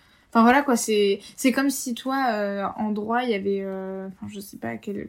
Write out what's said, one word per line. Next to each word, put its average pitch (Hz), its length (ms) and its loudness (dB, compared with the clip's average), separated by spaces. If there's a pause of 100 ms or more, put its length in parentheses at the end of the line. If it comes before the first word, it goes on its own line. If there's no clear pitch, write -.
(300)
enfin, 226 120 4
voilà, 254 200 8
quoi, 262 140 2
c'est, 202 420 2 (160)
c'est 262 160 2
comme 277 200 2
si 262 220 -4
toi, 262 380 -2
euh, 202 340 -2 (120)
en 214 160 -2
droit, 220 320 -2
il 240 60 0
y 214 40 2
avait, 196 280 -2
euh... 190 440 -8
enfin, 196 240 -14
je 208 80 -12
sais - 180 -14
pas, 233 200 -8
quel... 208 320 -10